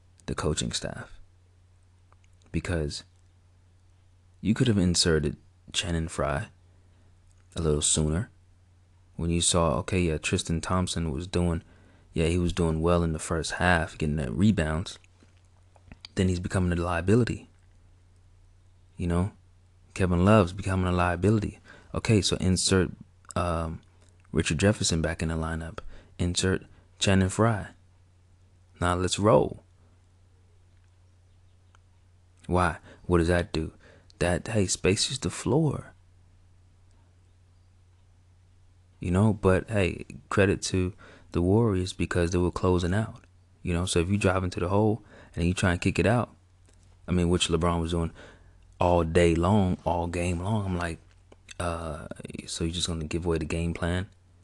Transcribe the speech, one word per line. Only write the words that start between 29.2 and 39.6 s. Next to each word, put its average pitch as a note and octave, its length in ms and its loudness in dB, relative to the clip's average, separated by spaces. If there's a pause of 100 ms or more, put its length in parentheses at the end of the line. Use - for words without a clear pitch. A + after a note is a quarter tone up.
Why? F2 300 0 (300)
What F2 100 4
does E2 120 2
that F2 220 2
do? D#2+ 200 -4 (480)
That, F2 300 0
hey, G#2 180 0
spaces - 500 0
the F2 140 -6
floor. - 600 -2 (3000)
You F2 100 -6
know, G2 240 4
but F#2 360 2